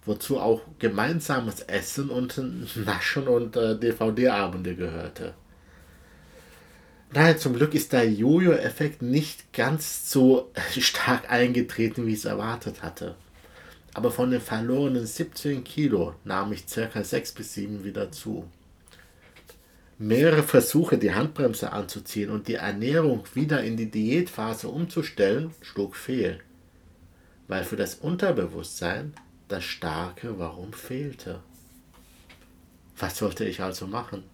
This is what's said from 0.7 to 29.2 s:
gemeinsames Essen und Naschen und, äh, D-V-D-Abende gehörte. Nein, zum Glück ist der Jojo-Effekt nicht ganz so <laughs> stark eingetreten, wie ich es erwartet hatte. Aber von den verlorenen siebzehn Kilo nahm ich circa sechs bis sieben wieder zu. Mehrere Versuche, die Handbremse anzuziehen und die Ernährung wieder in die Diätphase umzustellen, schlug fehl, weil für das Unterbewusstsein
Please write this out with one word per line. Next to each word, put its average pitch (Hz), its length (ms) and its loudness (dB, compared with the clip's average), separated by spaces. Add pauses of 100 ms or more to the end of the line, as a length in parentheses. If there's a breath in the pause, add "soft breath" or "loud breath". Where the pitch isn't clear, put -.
gemeinsames 117 800 0
Essen 135 500 -4
und 123 320 -4 (360)
Naschen 107 500 -2
und, 120 300 2
äh, 110 200 2
D-V-D-Abende 107 1000 2
gehörte. 85 560 -8 (1800 loud breath)
Nein, 151 260 8
zum 131 160 0
Glück 147 220 2
ist - 160 0
der 120 180 6
Jojo-Effekt 143 920 4
nicht 135 500 -2
ganz - 580 -2
so 131 440 6 (100)
<laughs> - 160 -4
stark - 500 0
eingetreten, 120 760 2
wie 110 60 0
ich 107 60 -4
es - 60 -8
erwartet 110 560 -4
hatte. - 360 -10 (800 loud breath)
Aber 113 160 2
von 127 180 0
den 123 100 2
verlorenen 120 680 0
siebzehn 143 560 -4
Kilo 101 500 0 (100)
nahm 98 300 -2
ich - 160 -10
circa 110 340 -4
sechs - 280 -4
bis - 240 -12
sieben 101 280 -8
wieder 101 280 -6
zu. - 360 -10 (1500 soft breath)
Mehrere 147 460 6
Versuche, - 560 6
die 95 160 2
Handbremse 127 580 0
anzuziehen 104 560 -6
und 104 180 -4
die 113 60 -2
Ernährung 117 680 2 (100)
wieder 143 300 0
in 113 140 -2
die 113 120 -4
Diätphase 113 800 -2
umzustellen, 151 960 0
schlug 101 340 -6
fehl, 98 440 -2 (1080 soft breath)
weil 92 160 -4
für - 140 -6
das 101 180 -2
Unterbewusstsein 120 1200 -2 (320)